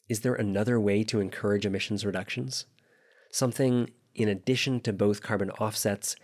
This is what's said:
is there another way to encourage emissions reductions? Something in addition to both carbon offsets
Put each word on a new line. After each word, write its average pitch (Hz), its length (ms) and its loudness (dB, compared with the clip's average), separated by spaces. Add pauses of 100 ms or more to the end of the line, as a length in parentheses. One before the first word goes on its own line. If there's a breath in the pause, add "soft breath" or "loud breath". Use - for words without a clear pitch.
is 113 120 -2
there 123 120 2
another 107 460 2
way 104 240 4
to 110 160 0
encourage 101 440 0
emissions 101 400 -2
reductions? 104 600 -4 (680 soft breath)
Something 123 600 2 (240)
in 110 120 2
addition 120 540 0
to 113 100 -2
both 104 300 2
carbon 101 300 -2
offsets - 720 -2